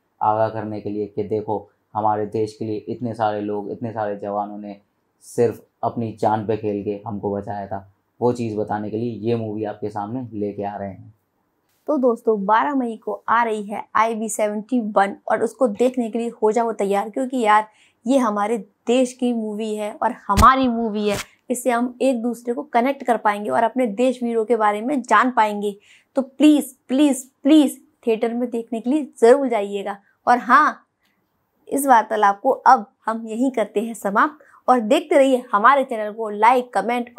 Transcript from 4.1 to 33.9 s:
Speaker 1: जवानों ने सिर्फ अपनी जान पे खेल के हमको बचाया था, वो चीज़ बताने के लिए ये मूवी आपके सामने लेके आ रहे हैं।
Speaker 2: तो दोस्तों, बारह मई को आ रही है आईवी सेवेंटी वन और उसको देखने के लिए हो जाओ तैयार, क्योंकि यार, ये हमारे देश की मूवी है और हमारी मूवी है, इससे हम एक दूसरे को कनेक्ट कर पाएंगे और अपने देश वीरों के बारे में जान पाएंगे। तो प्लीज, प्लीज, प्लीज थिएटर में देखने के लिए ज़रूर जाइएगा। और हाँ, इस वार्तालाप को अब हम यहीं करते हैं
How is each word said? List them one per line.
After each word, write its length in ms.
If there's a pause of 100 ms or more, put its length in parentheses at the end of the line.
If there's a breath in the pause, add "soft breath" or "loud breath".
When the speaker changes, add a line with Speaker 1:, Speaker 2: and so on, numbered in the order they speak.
Speaker 1:
जवानों 400
ने 180 (500)
सिर्फ 380 (200)
अपनी 360
जान 280
पे 100
खेल 260
के 240
हमको 260
बचाया 340
था, 200 (320)
वो 140
चीज़ 240
बताने 320
के 80
लिए 140 (100)
ये 160
मूवी 280
आपके 240
सामने 460
लेके 280
आ 120
रहे 140
हैं। 240 (720)
Speaker 2:
तो 120
दोस्तों, 460
बारह 300
मई 220
को 320
आ 140
रही 200
है 320
आईवी 340
सेवेंटी 500 (120)
वन 240 (120)
और 160
उसको 260
देखने 420
के 80
लिए 140
हो 180
जाओ 220
तैयार, 360
क्योंकि 300
यार, 280 (380 soft breath)
ये 140
हमारे 380 (300)
देश 260
की 200
मूवी 420
है 180
और 220 (120)
हमारी 400
मूवी 420
है, 80 (320 loud breath)
इससे 220
हम 300
एक 200
दूसरे 320
को 100
कनेक्ट 400
कर 140
पाएंगे 320
और 140
अपने 240
देश 360
वीरों 220
के 100
बारे 260
में 200
जान 300
पाएंगे। 440 (400 soft breath)
तो 60
प्लीज, 520 (140)
प्लीज, 380 (180)
प्लीज 340 (300)
थिएटर 260
में 160
देखने 320
के 80
लिए 180 (120)
ज़रूर 300
जाइएगा। 480 (300)
और 120
हाँ, 480 (800)
इस 200
वार्तालाप 540
को 100
अब 340 (200)
हम 220
यहीं 240
करते 300
हैं 140